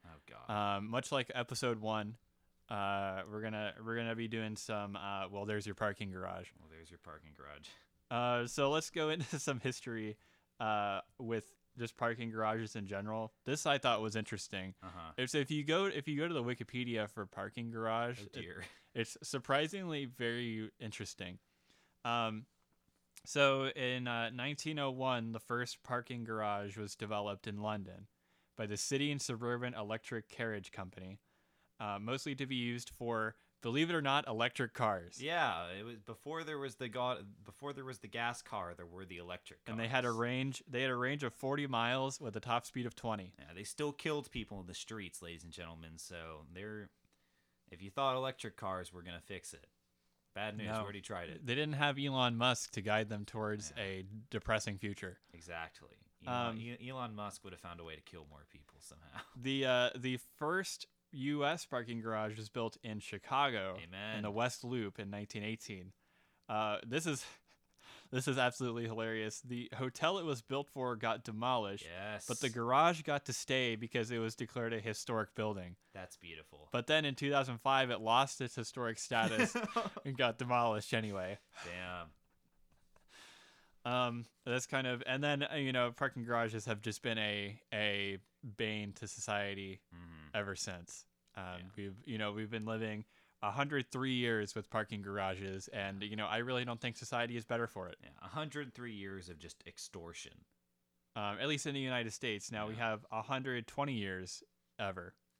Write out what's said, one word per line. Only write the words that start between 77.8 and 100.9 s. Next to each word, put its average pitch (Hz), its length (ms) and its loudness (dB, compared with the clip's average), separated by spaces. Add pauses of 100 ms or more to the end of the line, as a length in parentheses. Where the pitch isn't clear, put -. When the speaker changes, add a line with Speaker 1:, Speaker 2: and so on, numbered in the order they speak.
Speaker 2:
it 107 100 0
lost 120 400 6
its 123 140 -2
historic 117 440 -2
status 117 560 4 (240)
Speaker 1:
<laughs> - 260 -4
Speaker 2:
and 135 120 -4
got 120 200 4
demolished 120 560 4
anyway. 101 440 0 (260)
Speaker 1:
Damn. 90 440 -6 (1800)
Speaker 2:
Um, 120 400 4 (200)
that's 123 200 2
kind 131 220 2
of, 123 180 0
and 135 180 2
then, 143 200 4
uh, 139 120 -2
you 135 160 2
know, 123 240 6
parking 127 280 0
garages 113 420 2
have 107 160 0
just 110 220 -4
been 113 160 2
a, 104 400 0 (140)
a 101 440 2 (400)
bane 107 360 0
to 107 140 -10
society 98 720 -2 (140)
Speaker 1:
Mm-hmm. 82 460 -8
Speaker 2:
ever 101 160 0
since. 90 500 -8 (320)
Um, 95 60 -6 (140)
Speaker 1:
Yeah. 90 40 -8 (160)
Speaker 2:
we've, 98 180 -6 (100)
you 120 120 -4
know, 107 140 2
we've 107 180 -2
been 110 160 -2
living 110 400 -2 (380)
a 104 80 2
hundred 139 400 2
three 131 220 2
years 117 420 4
with 107 160 -4
parking 107 320 0
garages, 98 640 -2
and, 98 340 -2
you 104 140 -4
know, 107 100 0
I 98 120 2
really 123 280 0
don't 117 160 -4
think 120 160 -2
society 120 400 0
is 110 80 -6
better 117 220 2
for 92 200 -6
it. - 140 -10
Speaker 1:
Yeah, - 80 -18 (140)
a 95 40 -10
hundred 147 460 -6
three 120 200 -8
years 98 360 -8
of 85 80 -10
just 80 300 -14
extortion. - 640 -12 (840)